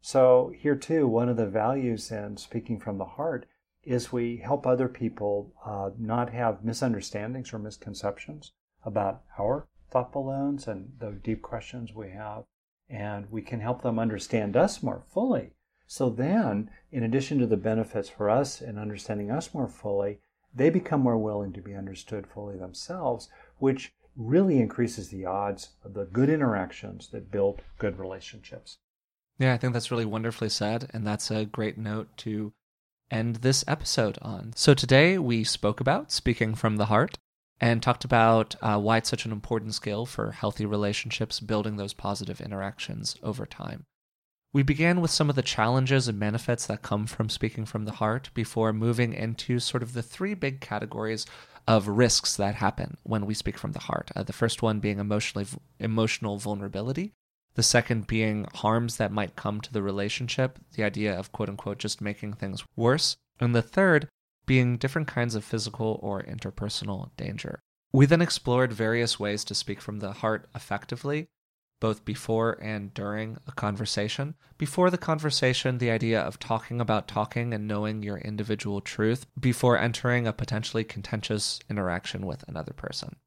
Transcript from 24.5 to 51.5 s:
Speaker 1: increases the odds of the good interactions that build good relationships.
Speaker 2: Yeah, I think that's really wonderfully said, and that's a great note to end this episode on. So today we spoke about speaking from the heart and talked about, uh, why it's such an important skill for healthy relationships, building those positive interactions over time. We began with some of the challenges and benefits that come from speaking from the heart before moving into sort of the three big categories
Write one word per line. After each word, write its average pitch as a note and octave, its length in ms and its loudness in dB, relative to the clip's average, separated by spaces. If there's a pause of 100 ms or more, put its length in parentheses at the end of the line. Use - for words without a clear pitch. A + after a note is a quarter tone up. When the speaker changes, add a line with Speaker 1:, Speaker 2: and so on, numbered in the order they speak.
Speaker 1:
increases A2+ 500 0
the F#2+ 160 -8
odds G2 440 -2 (140)
of G2 100 -16
the G2 120 -6
good A#2 240 2
interactions G#2 800 0
that F#2 220 -12
build G2+ 300 2 (160)
good G2 220 -2
relationships. F#2+ 800 -14 (600)
Speaker 2:
Yeah, C3 140 4
I A#2+ 40 2
think B2 160 0
that's A#2 180 -2
really A#2 140 0
wonderfully A2 440 -2
said, A2+ 440 -2
and A2 140 -2
that's G#2 240 -2
a G#2+ 140 0
great G#2+ 320 -4
note G#2+ 400 -6
to G#2+ 340 -4 (580)
end A2+ 280 0
this C3 300 4
episode - 540 0
on. G#2+ 340 -8
So - 180 8
today C#3 440 8
we A#2+ 260 2
spoke - 360 0
about D#3+ 320 2
speaking A2+ 440 0
from A2 200 2
the G#2 120 2
heart A2 300 4 (440)
and A#2 200 4
talked - 240 2
about, A2+ 560 6
uh, G#2 180 2
why A2 180 4
it's A2+ 120 0
such - 160 -2
an A2+ 60 -4
important G#2+ 420 -4
skill G#2 320 -4
for A2 260 -4
healthy G#2+ 340 -2
relationships, G#2 720 -2
building G#2+ 380 -2
those G2+ 160 -6
positive G2+ 480 -6
interactions G2+ 840 -6
over A2 220 -4
time. - 400 -12 (680)
We C#3 120 4
began D#3+ 360 4
with E3 120 2
some D3+ 180 2
of C#3 60 2
the C3 80 2
challenges B2+ 640 2
and G#2 120 -2
benefits A2 480 0
that G#2 140 -4
come G#2 240 -2
from A2 240 -2
speaking A2 360 -4
from G#2+ 200 -6
the G#2 80 -6
heart A2+ 400 -2
before A2 400 0
moving A2+ 400 2
into A2+ 460 -2
sort A#2+ 240 -2
of A#2+ 100 -8
the A#2+ 100 -4
three G3+ 300 -4
big C#3 260 -4
categories G#2+ 640 -4 (420)